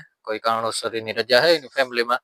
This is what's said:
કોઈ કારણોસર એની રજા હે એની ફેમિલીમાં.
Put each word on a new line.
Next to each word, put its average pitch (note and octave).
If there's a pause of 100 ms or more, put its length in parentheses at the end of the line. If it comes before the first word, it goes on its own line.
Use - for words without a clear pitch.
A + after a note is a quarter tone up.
(220)
કોઈ A2
કારણોસર A2+
એની A2
રજા A2+
હે E3
એની C#3
ફેમિલીમાં. B2